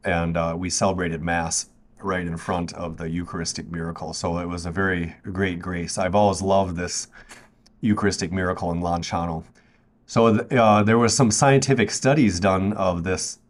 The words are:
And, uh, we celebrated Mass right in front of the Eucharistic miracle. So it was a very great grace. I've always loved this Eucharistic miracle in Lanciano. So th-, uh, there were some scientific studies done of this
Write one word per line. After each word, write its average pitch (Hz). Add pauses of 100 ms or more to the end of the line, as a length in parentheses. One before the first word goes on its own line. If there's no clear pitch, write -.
And, 85
uh, 82
we 90
celebrated 87
Mass 85 (320)
right 92
in 82
front 87
of 85
the 82
Eucharistic 82
miracle. 82
So 87
it 87
was 87
a 87
very 87 (160)
great 90
grace. 87
I've 92
always 101
loved 95
this 87 (760)
Eucharistic 101
miracle 92
in 85
Lanciano. 85 (600)
So 113
th-, -
uh, 107
there 113
were 117
some 120
scientific 135
studies 127
done 95
of 90
this - (120)